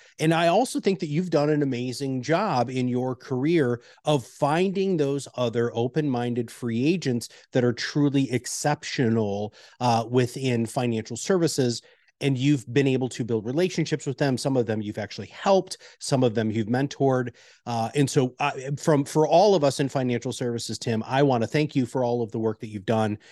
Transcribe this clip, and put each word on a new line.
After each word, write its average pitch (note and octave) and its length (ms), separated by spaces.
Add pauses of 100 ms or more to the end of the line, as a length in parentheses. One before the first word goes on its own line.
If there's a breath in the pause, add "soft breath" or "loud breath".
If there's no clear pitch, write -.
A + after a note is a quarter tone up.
(200 soft breath)
And D#3+ 120
I E3 140
also G#3+ 320
think F#3+ 220
that E3+ 80
you've D#3+ 220
done D3 200
an D3 140
amazing B2+ 580
job D3 480
in B2+ 160
your B2 300
career C3 680 (220 soft breath)
of D3 200
finding F#3 720
those C#3 300 (100)
other A#2 380
open-minded A#2+ 800
free A#2+ 340
agents D3 420 (220 loud breath)
that B2+ 140
are A#2+ 80
truly C#3 580
exceptional, A2+ 1200 (280 loud breath)
uh, A#2+ 280
within B2 580
financial A#2 500
services. C#3+ 680 (380 soft breath)
And C#3 180
you've C3 340
been C#3 140
able B2+ 220
to A#2+ 160
build A2+ 200
relationships D#3 640
with C3+ 120
them. C3+ 200
Some C3+ 180
of A#2+ 100
them A2 140
you've G#2+ 180
actually G2+ 280
helped, F#3+ 520 (200 loud breath)
some C3 240
of A2+ 140
them A2+ 120
you've G#2+ 200
mentored. B2+ 640 (320 soft breath)
Uh, A#2 300
and C#3+ 120
so, C3 300
uh, C#3+ 140 (260)
from, C#3+ 260
for D#3 220
all F#3 300
of D3 80
us C#3 160
in C#3 80
financial B2 440
services, A#2 460
Tim, A2+ 280
I C3+ 180
wanna A#2+ 240
thank D3+ 260
you C3 100
for B2+ 200
all A#2+ 180
of G#2+ 80
the A#2+ 80
work A2 220
that A#2 80
you've G#2 180
done, A2 320 (140 loud breath)